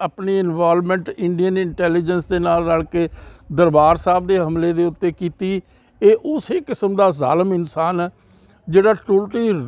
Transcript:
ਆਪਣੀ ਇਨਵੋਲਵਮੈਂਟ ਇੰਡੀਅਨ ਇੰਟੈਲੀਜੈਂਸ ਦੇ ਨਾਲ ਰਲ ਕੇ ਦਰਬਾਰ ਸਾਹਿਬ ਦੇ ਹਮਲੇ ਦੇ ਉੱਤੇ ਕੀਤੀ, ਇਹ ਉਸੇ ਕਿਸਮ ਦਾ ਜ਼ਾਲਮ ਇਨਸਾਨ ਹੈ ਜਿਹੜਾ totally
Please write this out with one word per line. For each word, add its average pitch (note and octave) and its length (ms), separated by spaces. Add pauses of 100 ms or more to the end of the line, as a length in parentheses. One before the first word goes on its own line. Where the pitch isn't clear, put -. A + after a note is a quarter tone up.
ਆਪਣੀ G3 380
ਇਨਵੋਲਵਮੈਂਟ F3 800
ਇੰਡੀਅਨ F#3 400
ਇੰਟੈਲੀਜੈਂਸ F3 680
ਦੇ F#3 120
ਨਾਲ E3+ 280
ਰਲ E3 180
ਕੇ E3+ 240 (440)
ਦਰਬਾਰ D#3 440
ਸਾਹਿਬ F3+ 300
ਦੇ F#3+ 120
ਹਮਲੇ E3 340
ਦੇ E3+ 120
ਉੱਤੇ E3+ 280
ਕੀਤੀ, F#3 500 (400)
ਇਹ A3 220
ਉਸੇ D#4 360
ਕਿਸਮ G#3 360
ਦਾ G3 140
ਜ਼ਾਲਮ D#3+ 440
ਇਨਸਾਨ E3+ 460
ਹੈ F3 100 (580)
ਜਿਹੜਾ F#3+ 220
totally G#3 640 (140)